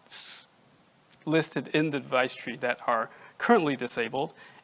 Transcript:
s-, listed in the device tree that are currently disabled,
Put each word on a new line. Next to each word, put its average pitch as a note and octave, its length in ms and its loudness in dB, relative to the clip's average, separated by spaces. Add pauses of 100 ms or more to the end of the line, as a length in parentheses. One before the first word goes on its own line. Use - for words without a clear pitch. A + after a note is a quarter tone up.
s-, - 400 -8 (800)
listed D3+ 420 0
in D#3+ 220 2
the C#3+ 100 -4
device C3 340 0
tree A#2+ 220 -10
that B2 300 -4
are A#2 240 0 (280)
currently E3 380 4
disabled, B2 580 -4 (300)